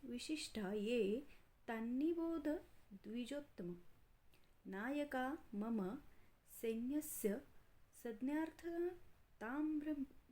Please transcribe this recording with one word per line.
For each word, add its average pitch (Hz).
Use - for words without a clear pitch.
विशिष्टा 240
ये 214
तान्निबोध 302
द्विजोत्तम, 226
नायका 262
मम 214
सैन्यस्य 233
संज्ञार्थ 294
ताम्र-, 294